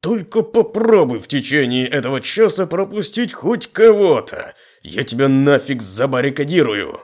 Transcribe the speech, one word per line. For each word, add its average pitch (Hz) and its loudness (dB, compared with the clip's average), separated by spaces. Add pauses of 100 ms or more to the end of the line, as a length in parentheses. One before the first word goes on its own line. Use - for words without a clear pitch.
«Только 214 -2
попробуй 220 2
в - -16
течение 127 -2
этого 131 -4
часа 190 0
пропустить 196 -4
хоть 202 -4
кого-то! 208 2 (260)
Я 90 -6
тебя 123 0
нафиг 135 2
забаррикадирую!» 135 -2